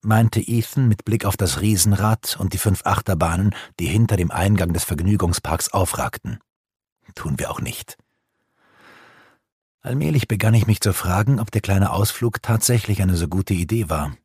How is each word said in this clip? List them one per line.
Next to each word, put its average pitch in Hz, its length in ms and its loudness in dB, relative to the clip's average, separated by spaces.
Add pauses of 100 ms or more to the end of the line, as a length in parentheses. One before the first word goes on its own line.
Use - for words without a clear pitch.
meinte 110 380 4
Ethan 117 460 0
mit 107 180 0
Blick 107 200 -2
auf 101 120 0
das - 240 -2
Riesenrad 104 760 2
und 95 160 -4
die 98 40 -4
fünf - 280 0
Achterbahnen, 87 680 0 (240)
die 87 80 -2
hinter 107 300 2
dem 87 140 0
Eingang 90 420 2
des 82 100 0
Vergnügungsparks 87 880 0
aufragten. - 720 -4 (760)
Tun 71 240 -6
wir - 100 -6
auch - 120 -8
nicht. - 360 -10 (1800)
Allmählich 143 460 0
begann 110 260 2
ich 104 140 4
mich 107 140 2
zu 98 120 0
fragen, 104 460 0
ob 110 120 -4
der 104 100 0
kleine 98 300 2
Ausflug 104 500 -2
tatsächlich 113 600 0
eine 92 140 2
so 82 120 0
gute 92 260 -2
Idee 90 360 -2
war. 73 360 -4